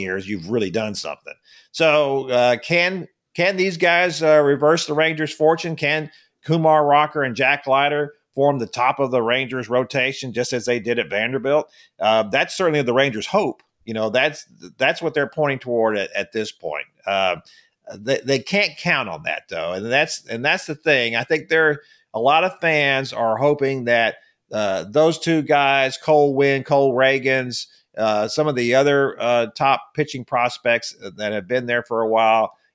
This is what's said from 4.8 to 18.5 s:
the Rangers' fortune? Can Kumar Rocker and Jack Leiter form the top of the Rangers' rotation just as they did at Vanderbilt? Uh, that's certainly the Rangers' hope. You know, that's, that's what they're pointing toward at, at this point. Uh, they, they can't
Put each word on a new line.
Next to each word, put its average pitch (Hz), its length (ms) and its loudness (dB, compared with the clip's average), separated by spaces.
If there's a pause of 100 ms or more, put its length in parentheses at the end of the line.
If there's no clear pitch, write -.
the 151 60 -4
Rangers' 156 400 0
fortune? 160 440 0
Can 151 340 -2 (320)
Kumar 156 420 4
Rocker 147 380 2
and 123 120 -4
Jack 139 320 0
Leiter 143 480 0 (200)
form 139 240 2
the 113 80 -4
top 131 320 0
of 135 120 0
the 123 100 2
Rangers' 120 480 -4
rotation 127 640 -2
just 120 220 -4
as 120 120 -4
they 123 140 0
did 117 200 -2
at 110 100 -4
Vanderbilt? 135 600 -2 (300)
Uh, 110 240 2
that's 135 320 -2
certainly 156 260 0
the 123 120 0
Rangers' 123 340 0
hope. 196 340 -2 (240)
You 113 80 -10
know, 110 160 -2
that's, 139 360 -2 (320)
that's 143 240 -2
what 160 120 -4
they're 143 160 -2
pointing 143 300 -2
toward 113 380 0
at, 98 180 -4
at 98 160 -6
this 107 200 -6
point. 76 340 -10 (200)
Uh, 95 320 0 (600)
they, 117 260 -4
they 135 160 0
can't 190 380 -4